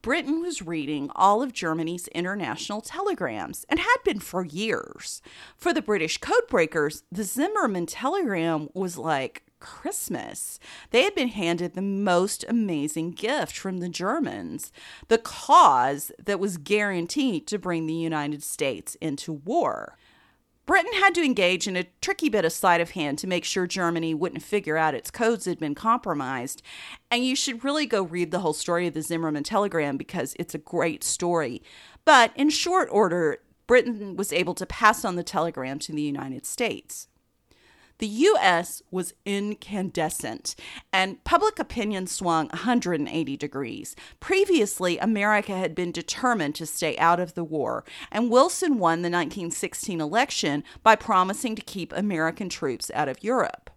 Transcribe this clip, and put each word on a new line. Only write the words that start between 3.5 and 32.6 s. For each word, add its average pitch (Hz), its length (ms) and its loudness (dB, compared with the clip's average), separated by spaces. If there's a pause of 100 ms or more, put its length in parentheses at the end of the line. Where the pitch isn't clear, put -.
and 320 100 0
had 427 260 4
been 285 140 0
for 180 260 -4
years. 170 760 -6 (360)
For - 180 0
the 311 80 0
British 170 360 0
codebreakers, 170 840 2 (100)
the 202 120 -4
Zimmermann 254 640 0
telegram 185 840 -2
was 185 240 -6
like 139 480 -4 (160)
Christmas. - 1000 -8 (320)
They 240 140 4
had 403 100 0
been 277 140 0
handed 175 460 -2
the 185 80 -6
most 196 680 2
amazing 170 640 -2
gift 226 440 -4
from 185 220 -6
the 180 100 -4
Germans, 170 840 -4 (360)
the 226 100 6
cause 147 920 6 (120)
that 202 180 -2
was 196 160 -2
guaranteed 196 880 0
to 208 120 -4
bring 165 280 -2
the 160 80 -2
United 151 480 -2
States - 540 -4
into 156 360 -6
war. 165 640 -2 (680)
Britain 381 280 2
had 392 200 6
to 349 80 2
engage 196 460 2
in 185 80 -2
a 180 80 0 (160)
tricky 330 300 -2
bit 202 160 2
of 165 40 4
sleight 175 300 4
of 170 120 -2
hand 147 260 -2
to - 80 -6
make 180 180 -2
sure 185 220 -2
Germany 170 480 -2
wouldn't 160 280 -4
figure 180 360 -2
out 156 160 2
its - 160 -8
codes 226 340 0
had 175 140 -4
been 147 160 -4
compromised. 143 880 -2 (480)
And 240 120 2
you 254 140 2
should 233 260 -4
really 285 220 0
go 220 180 0
read 170 280 -2
the 180 80 -2
whole 165 160 0
story 175 320 -2
of 160 80 -4
the 156 80 -4
Zimmermann 156 420 -2
telegram 165 540 0
because 156 400 -6
it's 170 160 -8
a 165 40 -6
great 160 460 -2
story. 165 580 -2 (440)
But 247 280 10
in 285 140 4
short 349 420 2